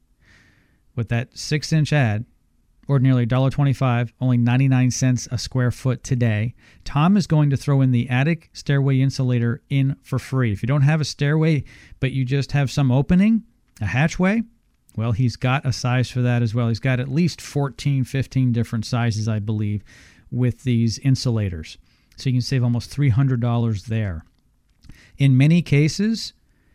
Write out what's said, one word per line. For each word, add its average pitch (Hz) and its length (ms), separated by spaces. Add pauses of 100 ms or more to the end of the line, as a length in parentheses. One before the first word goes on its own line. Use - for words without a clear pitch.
(960)
with 117 140
that 120 280
six-inch 151 560
ad, 117 340 (600)
ordinarily 131 360
a - 20
dollar 127 240
twenty-five, 123 680
only 127 160
ninety-nine 127 560
cents 127 400
a 110 60
square 123 340
foot - 320
today, 120 500 (300)
Tom 170 320
is 185 100
going 151 240
to 139 60
throw 139 240
in 131 100
the 123 180
attic 143 440
stairway 139 480
insulator 123 680
in 135 320
for - 180
free. 127 320
If 95 100
you - 60
don't 143 140
have 151 180
a 147 40
stairway, 151 600 (340)
but 131 140
you 135 120
just 131 280
have 139 180
some 139 220
opening, 185 500 (380)
a 107 60
hatchway, 180 560 (540)
well, 113 140
he's 120 240
got 127 320
a 131 60
size 123 360
for 123 140
that 120 180
as 113 140
well. 120 140
He's 113 100
got 127 220
at 135 80
least 151 320
fourteen, 139 640
fifteen 131 480
different 113 340
sizes, 117 400
I 110 140
believe, 104 420 (480)
with 123 340
these 117 340
insulators. 110 800 (380)
So - 120
you 127 60
can 127 80
save 123 220
almost 120 260
three 143 200
hundred 131 300
dollars 117 440
there. 104 400 (920)
In 139 200
many 156 260
cases, 190 680 (420)